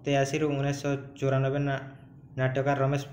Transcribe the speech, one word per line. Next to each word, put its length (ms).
ତେୟାଅଶୀରୁ 500
ଉଣେଇଶହ 420
ଚଉରାନବେ 440
ନା-, 220
ନାଟ୍ୟକାର 420
ରମେଶ 240